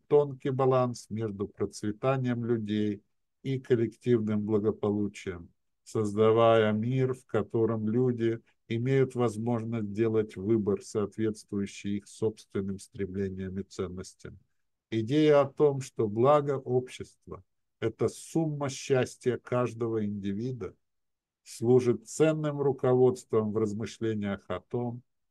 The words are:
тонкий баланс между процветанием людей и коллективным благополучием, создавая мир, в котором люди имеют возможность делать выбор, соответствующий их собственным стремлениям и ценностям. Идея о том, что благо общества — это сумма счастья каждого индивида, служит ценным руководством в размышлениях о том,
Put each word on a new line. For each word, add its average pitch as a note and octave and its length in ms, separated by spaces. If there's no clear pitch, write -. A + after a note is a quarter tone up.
тонкий C#3+ 420
баланс B2+ 580
между G#2 400
процветанием A#2+ 960
людей G#2+ 560
и C3+ 160
коллективным A2+ 840
благополучием, G2+ 1040
создавая A2 880
мир, B2+ 420
в - 100
котором A2 640
люди A2+ 520
имеют C3 460
возможность A2+ 760
делать A2 460
выбор, G2+ 460
соответствующий G#2 1120
их G2 100
собственным G2+ 720
стремлениям F#2+ 800
и G2 40
ценностям. - 760
Идея C#3+ 460
о C#3 100
том, C#3 300
что A#2+ 260
благо C#3 520
общества — B2 840
это A2+ 280
сумма D3+ 600
счастья B2+ 720
каждого A2+ 640
индивида, G#2 720
служит B2 640
ценным D3+ 540
руководством B2+ 920
в G2+ 40
размышлениях G#2+ 920
о F#2 120
том, B2 420